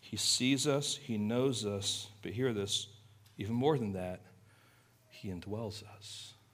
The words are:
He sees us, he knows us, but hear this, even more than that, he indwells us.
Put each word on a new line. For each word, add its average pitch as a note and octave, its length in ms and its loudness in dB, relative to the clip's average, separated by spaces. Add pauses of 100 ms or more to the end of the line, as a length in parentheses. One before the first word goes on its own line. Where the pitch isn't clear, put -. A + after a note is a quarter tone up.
He - 160 -8
sees C3 480 4
us, C#3+ 320 2
he A2 220 -2
knows A2+ 480 2
us, G2+ 400 -2 (160)
but F#2+ 80 -6
hear B2 200 0
this, G2+ 360 -2 (500)
even G2+ 160 -2
more C#3 240 4
than G#2+ 160 0
that, F2+ 280 -6 (880)
he - 180 -10
indwells G2 540 -6 (120)
us. - 380 -14 (200)